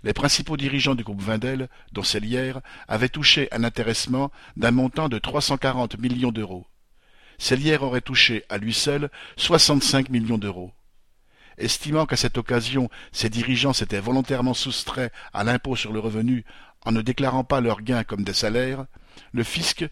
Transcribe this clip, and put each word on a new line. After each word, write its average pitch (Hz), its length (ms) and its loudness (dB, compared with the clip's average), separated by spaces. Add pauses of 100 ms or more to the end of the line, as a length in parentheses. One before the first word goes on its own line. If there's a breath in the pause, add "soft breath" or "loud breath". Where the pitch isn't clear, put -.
les 107 100 0
principaux - 440 0
dirigeants 135 380 0
du 113 80 -4
groupe 98 220 -8
Wendel, 123 440 -2 (240 soft breath)
dont 98 100 -6
Sellière, 127 560 -2 (300 loud breath)
avaient 113 200 2
touché 147 440 4
un 113 100 0
intéressement 123 680 -2 (260 loud breath)
d'un 117 140 4
montant 131 360 2
de 117 100 -2
trois 147 240 -2
cent 139 160 0
quarante 127 400 0
millions 123 360 0
d'euros. 92 340 -8 (680 soft breath)
Sellière 139 460 2
aurait 127 180 0
touché, 120 480 2
à 104 80 -4
lui 107 160 -4
seul, 147 360 0 (280 loud breath)
soixante-cinq 143 720 4
millions 117 280 2
d'euros. 95 360 -6 (840 soft breath)
Estimant 147 480 0
qu'à 135 120 -2
cette 123 200 0
occasion, 120 520 0 (240 loud breath)
ces - 160 0
dirigeants 120 440 0
s'étaient 104 260 -2
volontairement 127 540 0
soustraits - 600 -4 (180 loud breath)
à 101 120 -4
l'impôt 123 340 0
sur 107 160 -6
le 110 60 -2
revenu 113 440 0 (420 loud breath)
en 113 60 0
ne 120 100 2
déclarant 127 440 0
pas 135 160 2
leurs 107 200 0
gains 113 220 0
comme 101 220 -4
des 95 80 -4
salaires, 127 520 0 (460 loud breath)
le 117 120 0
fisc - 480 -2